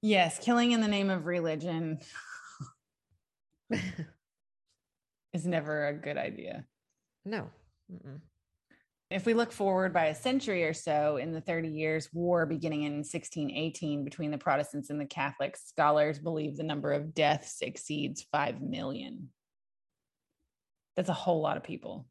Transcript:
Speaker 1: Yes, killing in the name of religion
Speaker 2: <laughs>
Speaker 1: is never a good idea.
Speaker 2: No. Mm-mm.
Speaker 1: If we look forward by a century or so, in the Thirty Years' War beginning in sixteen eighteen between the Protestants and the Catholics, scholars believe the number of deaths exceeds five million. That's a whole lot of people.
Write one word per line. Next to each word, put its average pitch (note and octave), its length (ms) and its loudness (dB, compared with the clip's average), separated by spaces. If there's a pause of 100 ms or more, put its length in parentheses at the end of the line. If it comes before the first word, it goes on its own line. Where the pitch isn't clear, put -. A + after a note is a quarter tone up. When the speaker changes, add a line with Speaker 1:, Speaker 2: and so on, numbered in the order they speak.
Speaker 1:
Yes, F#3+ 380 6
killing A#3+ 320 6
in A#3 100 4
the G#3+ 60 4
name G3+ 220 4
of F3 160 0
religion E3 760 0 (1700)
Speaker 2:
<laughs> - 20 0 (1600)
Speaker 1:
is D#3+ 120 -4
never D3+ 420 0
a D3 60 0
good D3 240 -6
idea. - 480 -6 (600)
Speaker 2:
No. G3 240 -6 (420)
Mm-mm. C#3+ 280 -14 (920)
Speaker 1:
If F#3+ 160 -2
we A#3 80 4
look A#3 180 2
forward F#3+ 420 2
by E3 120 6
a D#3 100 2
century A3+ 480 0
or D#3+ 100 2
so, D3+ 440 2
in D#3+ 140 -2
the D#3+ 100 -6
Thirty E3 280 -2
Years' D#3 440 0
War E3+ 320 4
beginning D3+ 380 -2
in D3 200 -2
sixteen D#3 480 -4
eighteen D3 520 -2
between D3 280 -4
the D3 60 -4
Protestants C#3+ 520 0
and D3 120 -4
the C#3+ 40 -4
Catholics, C#3 640 -4
scholars D3+ 520 4
believe D3+ 380 -2
the D3 60 -4
number D3 280 -2
of D3 240 -2
deaths D3 460 2
exceeds - 720 -6
five C3+ 300 0
million. C4 680 -8 (1700)
That's F#3 140 -2
a E3+ 40 2
whole E3 280 2
lot D3+ 160 0
of - 60 -8
people. - 480 -10